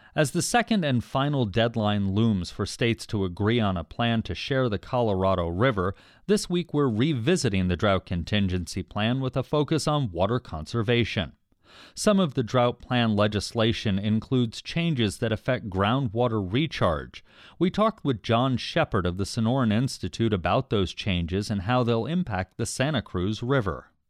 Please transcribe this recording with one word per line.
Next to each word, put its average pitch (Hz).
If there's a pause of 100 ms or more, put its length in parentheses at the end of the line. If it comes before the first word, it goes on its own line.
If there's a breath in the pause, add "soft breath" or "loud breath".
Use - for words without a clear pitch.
(160 soft breath)
As 156
the 175
second 214
and 120
final 139
deadline 104
looms 104
for -
states 117
to 98
agree 101
on 101
a 82
plan 117
to -
share 131
the 101
Colorado 95
River, 98 (340 loud breath)
this 208
week 175
we're 143
revisiting 117
the 90
drought 95
contingency 90
plan 113
with 131
a 131
focus 151
on 147
water 98
conservation. 107 (600 loud breath)
Some 202
of 170
the 139
drought 120
plan 117
legislation 104
includes 110
changes 143
that 113
affect 113
groundwater 110 (100)
recharge. 92 (360 loud breath)
We 180
talked 208
with 131
John 123
Shepard 113
of 90
the 98
Sonoran 117
Institute 113
about 95
those 98
changes 92
and 101
how 123
they'll 113
impact 139
the 117
Santa 135
Cruz 98
River. 117 (180)